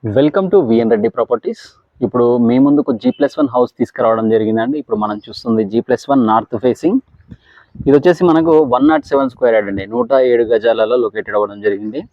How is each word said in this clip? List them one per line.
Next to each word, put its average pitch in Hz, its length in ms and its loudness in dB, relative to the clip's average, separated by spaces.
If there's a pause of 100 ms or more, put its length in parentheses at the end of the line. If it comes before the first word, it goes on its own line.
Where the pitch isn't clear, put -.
Welcome 113 460 0
to 202 80 4 (100)
విఎన్ 113 240 2
రెడ్డి 110 160 0
ప్రాపర్టీస్. 117 540 -4 (380)
ఇప్పుడు 123 240 0 (240)
మీ 120 160 2
ముందుకు 143 260 0 (120)
జీ 123 140 0
ప్లస్ - 220 -2
వన్ 147 140 0
హౌస్ 123 260 0
తీసుకురావడం 113 520 -2
జరిగిందండి. 113 480 0
ఇప్పుడు 113 240 -6
మనం 107 220 -4
చూస్తుంది 110 400 -4
జీ 107 160 -2
ప్లస్ - 280 -4
వన్ 139 220 2
నార్త్ 113 340 -2
ఫేసింగ్. 160 340 0 (880)
ఇది 139 100 4
వచ్చేసి 175 280 2
మనకు 165 280 2 (220)
వన్ 131 160 2
నాట్ 156 200 -2
సెవెన్ 139 220 0
స్క్వేర్ 117 240 0
యార్డ్ 101 160 0
అండి, 98 220 -8
నూట 120 180 -2 (200)
ఏడు 120 200 2
గజాలలో 113 520 0
లొకేటెడ్ 104 340 -4
అవ్వడం 101 260 -4
జరిగింది. 107 380 -4 (100)